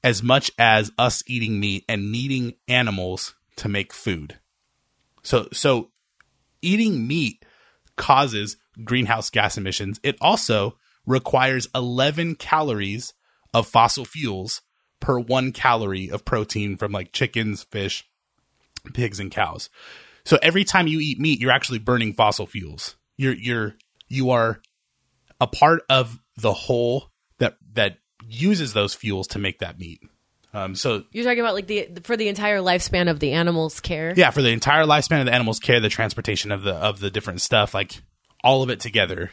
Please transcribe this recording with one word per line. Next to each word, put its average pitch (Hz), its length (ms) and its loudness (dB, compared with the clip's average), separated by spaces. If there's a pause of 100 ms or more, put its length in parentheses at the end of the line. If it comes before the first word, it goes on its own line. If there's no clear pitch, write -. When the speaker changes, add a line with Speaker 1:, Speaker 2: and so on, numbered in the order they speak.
Speaker 1:
as 101 200 2
much 131 360 2
as 110 400 4
us 120 280 0
eating 113 340 -2
meat 98 280 -2
and 104 220 -4
needing 123 440 -4 (120)
animals 98 680 -2 (220)
to - 120 -8
make 101 240 -4
food. 80 460 -6 (840)
So, - 300 0
so 131 400 0 (680)
eating 185 460 0
meat 139 380 -4 (520)
causes 117 600 0 (260)
greenhouse 113 480 -2
gas 104 260 0
emissions. 98 460 -6
It 139 180 -4
also 117 560 2 (300)
requires 131 680 0
eleven 139 600 0
calories 117 760 -2 (400)
of 113 160 2
fossil 117 360 4
fuels 107 580 -8 (380)
per 127 180 0
one 127 340 0
calorie 104 580 0
of 101 140 -8
protein 104 520 -2
from, 101 140 -6
like, 95 220 -8
chickens, 110 500 -4
fish, - 420 -8 (880)
pigs, 104 260 -4
and 98 100 -8
cows. 82 380 -4 (560)
So 151 180 4
every 175 220 2
time 180 240 2
you 156 100 -2
eat 147 220 -2
meat, 147 200 2
you're 127 120 2
actually 127 260 0
burning 110 360 0
fossil 104 320 4
fuels. 80 500 -12 (200)
You're, 135 180 0
you're, 113 400 -4 (340)
you 127 220 0
are 113 300 2 (800)
a 123 60 2
part 160 440 4
of 123 280 2 (200)
the 110 160 2
whole 120 560 -2 (280)
that, 120 200 0 (160)
that 101 240 0 (280)
uses 143 460 0
those 101 220 2
fuels 98 340 -4
to - 100 -8
make 98 200 -4
that 85 200 -10
meat. 82 220 -14 (540)
Um, 98 200 -8
so 107 380 -2
Speaker 2:
You're 233 120 -6
talking 240 160 0
about, 226 140 -2
like, 196 120 -6
the, 208 220 -4 (140)
for 240 140 -4
the 220 120 -2
entire 202 320 -2
lifespan 180 500 0
of 147 100 -2
the 143 120 0
animal's 165 480 0
care? 165 360 -6
Speaker 1:
Yeah, 165 140 8
for 147 100 0
the 123 100 4
entire 143 340 4
lifespan 151 360 4
of 127 60 2
the 120 80 2
animal's 113 260 2
care, 120 200 4
the 110 100 0
transportation 107 600 -4
of 98 120 -4
the, 98 120 -2
of 98 260 -2
the 98 100 -4
different 90 320 -6
stuff, 107 320 0
like, 98 260 -6 (420)
all 131 200 4
of 127 80 -2
it 113 100 -4
together. 92 520 -2